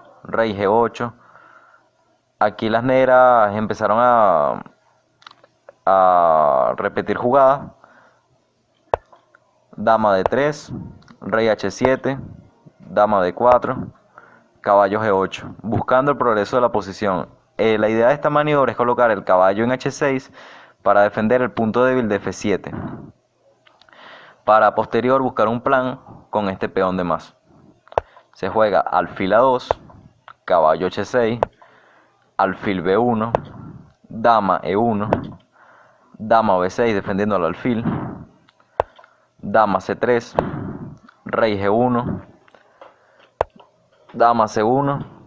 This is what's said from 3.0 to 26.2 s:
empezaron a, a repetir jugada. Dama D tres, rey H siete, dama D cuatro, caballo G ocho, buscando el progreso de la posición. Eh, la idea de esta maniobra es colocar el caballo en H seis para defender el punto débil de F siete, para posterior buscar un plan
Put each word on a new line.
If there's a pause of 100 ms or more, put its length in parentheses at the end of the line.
empezaron
a, (1200)
a
repetir
jugada. (2000)
Dama
D
tres, (480)
rey
H
siete, (640)
dama
D
cuatro, (720)
caballo
G
ocho,
buscando
el
progreso
de
la
posición. (300)
Eh,
la
idea
de
esta
maniobra
es
colocar
el
caballo
en
H
seis (500)
para
defender
el
punto
débil
de
F
siete, (1700)
para
posterior
buscar
un
plan (320)